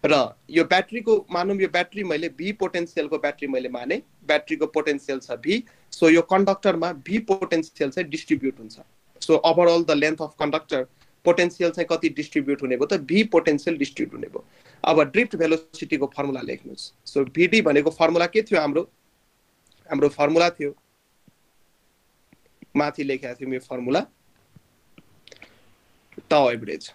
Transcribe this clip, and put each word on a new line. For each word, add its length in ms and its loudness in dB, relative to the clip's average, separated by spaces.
र 300 2
यो 140 2
ब्याट्रीको, 680 0
मानौँ 240 -2
यो 120 0
battery 360 -4
मैले 260 -4
भी 220 -8
पोटेन्सियलको 680 -4
battery 300 -4
मैले 220 -4
माने, 320 -6
ब्याट्रीको 380 0
potential 540 -4
छ 120 -14
भी, 320 -2
so 180 4
यो 120 8
कन्डक्टरमा 720 0
भी 260 -4
potential 720 -2
चाहिँ 200 -6
distribute 500 -4
हुन्छ। 200 -20
So 160 2
overall 440 4
the 120 2
length 260 0
of 160 -10
conductor 500 -2
potential 460 2
चाहिँ 200 -4
कति 180 0
distribute 520 -4
हुने 160 -2
भयो 80 0
त? 80 -2
भी 300 2
potential 540 2
distribute 360 -4
हुने 140 -12
भयो। 180 -12
अब 180 4
drift 240 0
भेलोसिटीको 800 -2
formula 260 -4
लेख्नुहोस्। 500 -12
So 160 0
Vd 260 4
भनेको 280 4
formula 360 2
के 160 0
थियो 180 0
हाम्रो? 220 0
हाम्रो 200 2
formula 400 2
थियो, 260 -6
माथि 260 -4
लेखेको 360 -8
थियौँ 140 -8
यो 60 -6
formula, 460 -4
टाउ 220 4
average। 440 -10